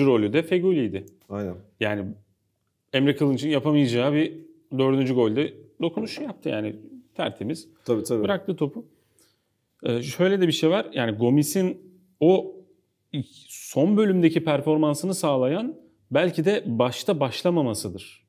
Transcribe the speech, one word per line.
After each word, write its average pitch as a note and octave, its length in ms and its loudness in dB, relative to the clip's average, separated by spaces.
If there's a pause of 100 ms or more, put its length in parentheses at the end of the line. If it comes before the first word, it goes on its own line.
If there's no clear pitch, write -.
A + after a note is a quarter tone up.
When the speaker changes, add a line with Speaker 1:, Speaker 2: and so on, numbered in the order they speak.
Speaker 1:
Evet. C#3 40 4
Speaker 2:
rolü G#2+ 260 4
de D#3+ 100 2
Fegoli'ydi. E3 640 0 (220)
Speaker 1:
Aynen. G2 260 -6 (260)
Speaker 2:
Yani G#2 240 -2 (880)
Emre C#3 240 2
Kılınç'ın C#3 320 0
yapamayacağı C#3+ 640 2
bir D#3 200 0 (460)
dördüncü C3+ 360 2
golde A#2+ 400 2 (280)
dokunuşu G#3+ 400 -6
yaptı - 260 -10
yani G#2+ 280 -6 (380)
tertemiz. - 540 -8 (160)
Speaker 1:
Tabii, A2 180 0
tabii. A2+ 200 -2
Speaker 2:
Bıraktı F#3 340 -2
topu. D#3 280 -6 (1000)
Ee, A#2+ 200 -2
şöyle F#3 380 0
de F3+ 60 4
bir D#3 60 2
şey D#3+ 180 2
var. G3+ 220 0
Yani A#2 240 -2
Gomis'in D3 640 0 (400)
o - 340 4 (960)
son F3 480 0
bölümdeki F3 480 4
performansını D3+ 680 0
sağlayan D#3+ 600 0 (340)
belki D#3+ 340 0
de G3 220 0
başta B2 540 0
başlamamasıdır. B2 1080 -2